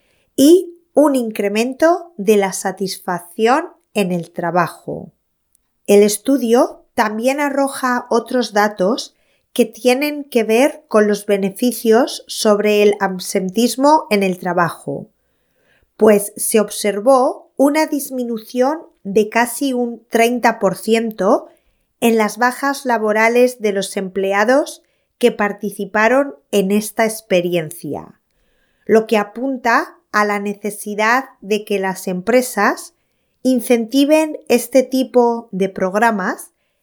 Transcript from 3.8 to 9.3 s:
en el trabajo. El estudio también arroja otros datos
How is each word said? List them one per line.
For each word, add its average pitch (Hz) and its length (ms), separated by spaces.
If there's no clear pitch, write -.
en 190 200
el 170 180
trabajo. 170 800
El 202 160
estudio 240 920
también 233 460
arroja 262 680
otros 233 420
datos 214 640